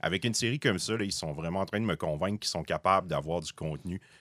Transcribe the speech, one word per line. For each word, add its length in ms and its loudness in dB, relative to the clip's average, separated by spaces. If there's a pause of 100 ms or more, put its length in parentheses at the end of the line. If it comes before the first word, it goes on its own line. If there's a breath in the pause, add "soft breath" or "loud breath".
Avec 240 0
une 100 2
série 260 0
comme 180 4
ça, 180 -2
là, 80 0
ils 80 -2
sont 200 -4
vraiment 280 -2
en 60 0
train 140 0
de 60 2
me 100 2
convaincre 440 0
qu'ils 100 -4
sont 120 -4
capables 460 4
d'avoir 320 0
du 120 -8
contenu 480 -6 (200 soft breath)